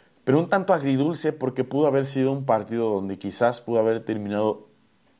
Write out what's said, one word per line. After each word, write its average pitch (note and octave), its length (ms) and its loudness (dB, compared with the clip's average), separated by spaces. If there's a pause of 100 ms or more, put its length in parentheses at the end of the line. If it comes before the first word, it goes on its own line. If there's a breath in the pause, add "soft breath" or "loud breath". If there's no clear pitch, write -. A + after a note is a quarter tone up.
(240 loud breath)
pero C3+ 140 4
un E3+ 120 0
tanto G3 240 2
agridulce D3 600 0
porque C3 300 -4
pudo C#3 240 0
haber C3+ 180 2
sido C3+ 260 0
un C#3 140 -4
partido A2+ 440 0
donde G2 280 -2
quizás A#2+ 440 0
pudo A#2 180 0
haber A2+ 260 0
terminado G#2 600 -2 (520)